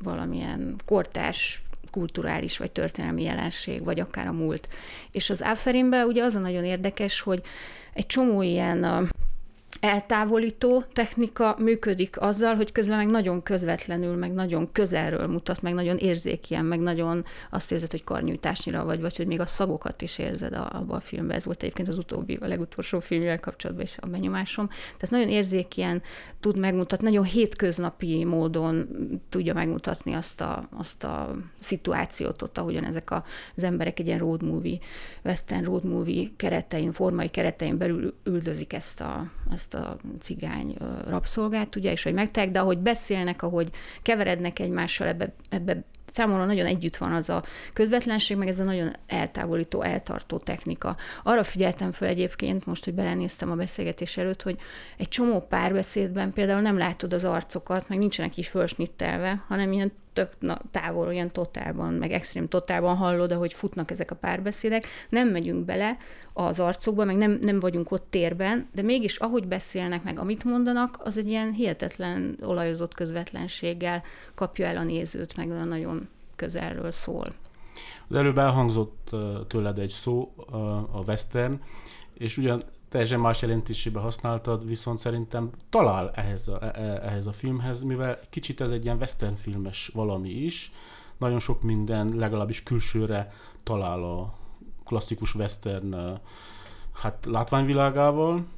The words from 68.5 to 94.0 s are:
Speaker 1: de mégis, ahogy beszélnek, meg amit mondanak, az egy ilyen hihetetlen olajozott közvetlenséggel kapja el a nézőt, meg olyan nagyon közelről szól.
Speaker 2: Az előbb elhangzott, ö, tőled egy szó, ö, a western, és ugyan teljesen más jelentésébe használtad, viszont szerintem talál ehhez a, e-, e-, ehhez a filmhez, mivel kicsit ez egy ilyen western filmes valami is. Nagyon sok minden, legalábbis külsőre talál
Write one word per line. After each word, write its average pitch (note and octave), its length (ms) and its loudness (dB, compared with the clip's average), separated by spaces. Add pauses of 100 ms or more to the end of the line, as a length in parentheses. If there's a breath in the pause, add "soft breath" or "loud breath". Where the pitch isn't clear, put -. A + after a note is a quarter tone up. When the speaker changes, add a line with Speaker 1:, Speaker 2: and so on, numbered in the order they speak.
Speaker 1:
de G3 80 -2
mégis, A3 340 2
ahogy A3+ 320 0
beszélnek, F3+ 560 -2
meg F3 140 -6
amit G#3 260 -2
mondanak, A#3+ 600 2
az G#3+ 140 -2
egy G#3 100 0
ilyen A3 240 0
hihetetlen F3+ 920 -2
olajozott E3+ 520 0
közvetlenséggel F3 1080 -4 (320 loud breath)
kapja F3+ 320 -2
el E3+ 100 -2
a E3+ 60 -2
nézőt, E3 540 -4
meg E3+ 140 -4
olyan E3 180 -4
nagyon E3+ 400 -4 (280)
közelről E3+ 540 -4
szól. - 360 -4 (840 loud breath)
Speaker 2:
Az - 80 0
előbb C#3 220 6
elhangzott, B2 720 4
ö, G#2 280 -2 (100)
tőled G#2 300 0
egy G2 120 -2
szó, B2 440 -2 (180)
ö, A2+ 40 -6 (360)
a G2+ 140 -2
western, B2 540 0 (540 loud breath)
és A2+ 220 -4
ugyan B2 260 4 (260)
teljesen A#2+ 320 4
más A#2 220 4
jelentésébe A2+ 580 0
használtad, A2+ 640 -2
viszont A2+ 320 -2
szerintem A#2 520 -2 (200)
talál G2+ 440 4
ehhez G#2 340 0
a, - 140 0
e-, A2 200 -4
e-, G#2 260 -2
ehhez G2+ 180 -2
a G#2 60 -2
filmhez, B2+ 500 -2
mivel C3 360 -2 (120)
kicsit - 300 -6
ez B2 100 0
egy A#2 140 0
ilyen A#2 120 2
western A2 380 0
filmes G2 600 -6
valami G2 340 -2
is. C#3 440 -4 (460 loud breath)
Nagyon B2 220 2
sok A#2+ 220 2
minden, G#2+ 540 2
legalábbis A2 460 0
külsőre A2 720 2 (300 loud breath)
talál F2+ 400 0